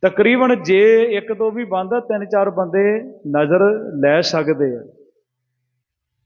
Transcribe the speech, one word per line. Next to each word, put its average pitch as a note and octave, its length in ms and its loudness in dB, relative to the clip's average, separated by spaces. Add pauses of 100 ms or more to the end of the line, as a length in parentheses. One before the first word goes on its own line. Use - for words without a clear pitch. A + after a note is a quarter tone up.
ਤਕਰੀਬਨ A#3 600 2
ਜੇ G#3 420 4
ਇੱਕ A3+ 300 -4
ਦੋ A3 180 -2
ਵੀ A#3 120 -8
ਬੰਦ F#3+ 300 -6
ਆ, A#3+ 60 -2
ਤਿੰਨ A3 260 -6
ਚਾਰ G3 240 0
ਬੰਦੇ G3 520 -2 (260)
ਨਜ਼ਰ D3 320 2 (400)
ਲੈ C#3+ 220 2
ਸਕਦੇ D3+ 540 -2
ਆ। A#2 60 -12 (1400)